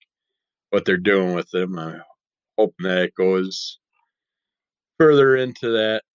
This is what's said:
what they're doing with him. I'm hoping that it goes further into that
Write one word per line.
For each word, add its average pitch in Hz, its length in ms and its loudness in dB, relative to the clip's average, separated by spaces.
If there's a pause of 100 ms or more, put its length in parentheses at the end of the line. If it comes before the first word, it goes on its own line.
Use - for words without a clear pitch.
(680)
what 101 160 -2
they're 92 120 2
doing 92 360 0
with 85 180 -6
him. 92 280 -4
I'm 80 240 -14 (560)
hoping - 240 -2
that 90 220 0
it 90 100 -10
goes 95 640 -4 (1200)
further 143 360 6
into 127 360 -4
that 110 320 -2 (120)